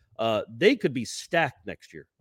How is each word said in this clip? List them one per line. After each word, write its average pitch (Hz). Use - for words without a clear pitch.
Uh, 110
they 202
could 160
be 120
stacked -
next -
year. 78